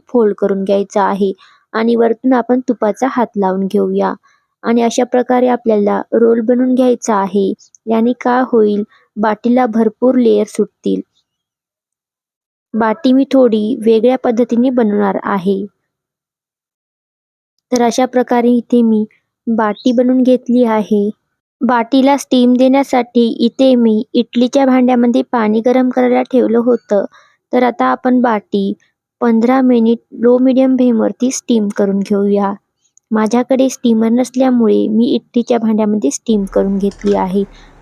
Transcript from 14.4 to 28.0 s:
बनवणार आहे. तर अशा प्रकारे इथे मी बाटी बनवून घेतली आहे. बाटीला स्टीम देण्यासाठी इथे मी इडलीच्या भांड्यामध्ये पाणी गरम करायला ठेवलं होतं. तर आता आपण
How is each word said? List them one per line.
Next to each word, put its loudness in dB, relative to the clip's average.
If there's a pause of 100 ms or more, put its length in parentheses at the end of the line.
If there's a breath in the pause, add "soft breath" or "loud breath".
बनवणार 0
आहे. -4 (2000)
तर 0
अशा 0
प्रकारे 0
इथे 0
मी 2 (420)
बाटी -2
बनवून 2
घेतली 2
आहे. -2 (520)
बाटीला 2
स्टीम 2
देण्यासाठी 2 (120)
इथे 2
मी 2 (100)
इडलीच्या 0
भांड्यामध्ये 2 (100)
पाणी 0
गरम 2
करायला 0
ठेवलं 0
होतं. -2 (480 soft breath)
तर 2
आता -2
आपण 0